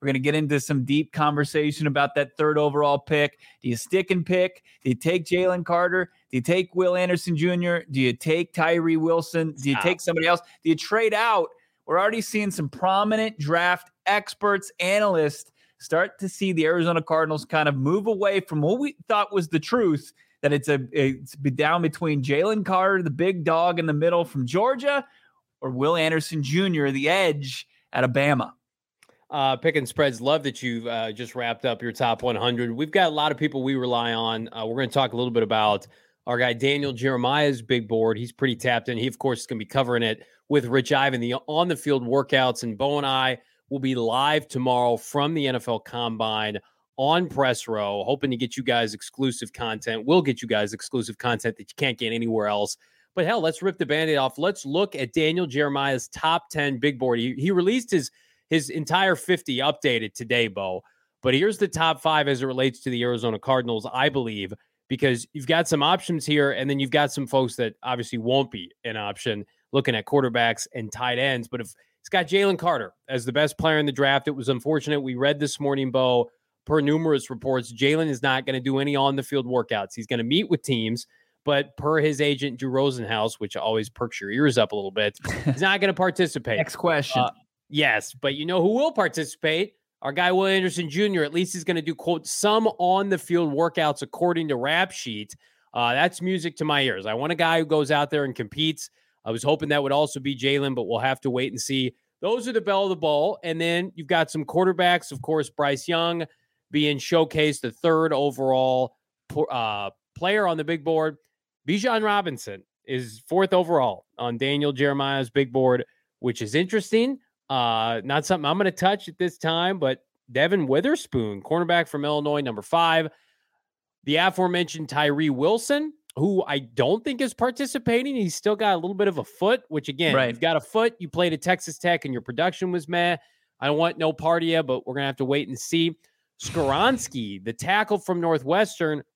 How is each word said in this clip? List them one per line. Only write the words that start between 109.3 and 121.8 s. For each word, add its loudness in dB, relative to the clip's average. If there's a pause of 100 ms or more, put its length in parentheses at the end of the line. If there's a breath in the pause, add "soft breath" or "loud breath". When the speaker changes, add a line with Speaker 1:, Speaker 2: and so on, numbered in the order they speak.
Speaker 2:
uh, -4 (260)
player 0
on 0
the -6
big -4
board. 0 (500)
Bijan 0
Robinson -2 (220)
is -6
fourth 2
overall 2 (120)
on -4
Daniel 0
Jeremiah's 0
big 0
board, 4 (340 soft breath)
which -2
is -6
interesting. 2 (300)
Uh, 0
not 0
something 0
I'm 2
gonna 2
touch 0
at -20
this -2
time, -2
but -2 (260)
Devin 2
Witherspoon, 0
cornerback 0